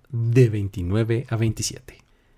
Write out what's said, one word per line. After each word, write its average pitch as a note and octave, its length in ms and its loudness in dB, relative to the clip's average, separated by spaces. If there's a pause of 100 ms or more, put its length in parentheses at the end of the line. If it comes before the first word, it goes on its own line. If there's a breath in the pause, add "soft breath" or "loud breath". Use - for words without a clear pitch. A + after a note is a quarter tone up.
(100)
de A#2 380 4
veintinueve G#2+ 800 -2
a A#2+ 60 -4
veintisiete. - 640 -4 (400)